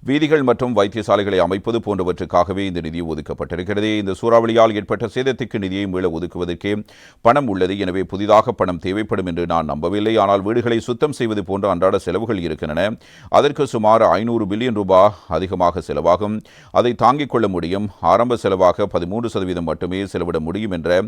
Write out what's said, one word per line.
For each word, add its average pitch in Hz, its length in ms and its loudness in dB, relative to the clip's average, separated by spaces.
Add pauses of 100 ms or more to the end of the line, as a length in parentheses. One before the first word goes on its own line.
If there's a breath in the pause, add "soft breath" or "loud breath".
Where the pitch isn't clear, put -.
வீதிகள் 147 380 2
மற்றும் 123 340 0
வைத்தியசாலைகளை 101 600 2
அமைப்பது 95 420 0
போன்றவற்றுக்காகவே 92 800 -2
இந்த 92 220 -6
நிதி 80 200 -8
ஒதுக்கப்பட்டிருக்கிறது. 87 960 -4
இந்த 95 240 -4
சூறாவளியால் 113 520 4
ஏற்பட்ட 104 320 -4
சேதத்துக்கு 127 520 -4
நிதியை 95 280 -4
மீள 92 220 -2
ஒதுக்குவதற்கே 87 760 -6 (360 loud breath)
பணம் 131 280 2
உள்ளது. 95 300 0
எனவே, 92 260 -2
புதிதாக 104 480 4
பணம் 92 260 -2
தேவைப்படும் 98 480 -4
என்று 85 200 -4
நான் 82 180 0
நம்பவில்லை. 90 520 -2
ஆனால், 101 260 4
வீடுகளை 117 380 0
சுத்தம் 123 320 -2
செய்வது 110 320 -4
போன்ற 98 260 -2
அன்றாட 92 280 2
செலவுகள் 101 400 -4
இருக்கின்றன. 82 580 -4 (320 loud breath)
அதற்கு 139 380 2
சுமார் 113 360 4
ஐந்நூறு 107 420 2
பில்லியன் 110 300 -2
ரூபாய் 98 400 4 (140)
அதிகமாக 87 580 0
செலவாகும். 90 540 0 (300 loud breath)
அதை 117 240 2
தாங்கிக் 127 360 2
கொள்ள 113 180 0
முடியும். 95 400 -4 (120)
ஆரம்ப 110 420 4
செலவாக 92 400 2
பதிமூன்று 101 460 -4
சதவீதம் 92 360 -4
மட்டுமே 90 420 -4
செலவிட 85 340 -4
முடியும் 95 300 -4
என்ற 87 380 0